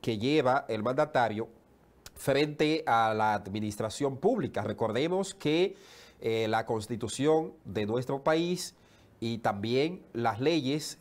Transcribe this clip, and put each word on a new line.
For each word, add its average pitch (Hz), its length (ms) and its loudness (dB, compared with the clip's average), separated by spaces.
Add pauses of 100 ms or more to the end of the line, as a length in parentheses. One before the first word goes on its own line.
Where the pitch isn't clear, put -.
que 110 180 -2
lleva 131 500 2
el 107 160 -2
mandatario 123 640 0 (680)
frente 151 720 0
a 113 260 4
la 110 220 2
administración 107 840 -4
pública, 185 440 0
recordemos 123 720 -2
que, 170 400 0 (460)
eh, 113 280 0
la 110 160 0
Constitución 120 920 0 (100)
de 104 220 -4
nuestro 127 360 -2
país 170 540 0 (420)
y 117 200 -4
también 117 760 -2
las 113 260 -2
leyes 147 640 -2